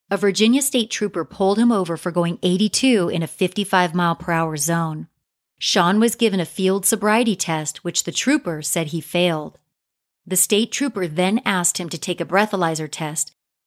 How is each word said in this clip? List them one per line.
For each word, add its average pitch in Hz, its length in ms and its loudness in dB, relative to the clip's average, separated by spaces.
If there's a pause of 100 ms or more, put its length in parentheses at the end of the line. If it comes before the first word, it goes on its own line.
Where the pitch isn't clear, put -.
A 202 60 -2
Virginia 208 460 4
state 240 280 -2
trooper 196 360 -4
pulled 202 340 0
him 240 120 4
over 175 260 0
for 175 140 -6
going 170 300 -2
eighty-two 190 680 2
in 165 120 -2
a 156 60 -4
fifty-five 180 680 0
mile 170 220 2
per - 160 -6
hour 165 240 0
zone. 160 520 -2 (520)
Sean 190 400 2
was 226 160 2
given 196 240 2
a 165 60 0
field 190 400 0
sobriety 214 500 2
test, - 480 -6
which 170 200 -4
the 170 80 -6
trooper 185 500 -2
said 160 260 -2
he 156 140 -4
failed. 175 580 -2 (640)
The 185 100 -4
state 214 360 0
trooper 220 360 -2
then 180 380 0
asked 185 320 0
him 170 120 -8
to - 80 -8
take 180 240 -6
a 156 40 -4
breathalyzer 170 640 0
test, 156 420 -8 (360)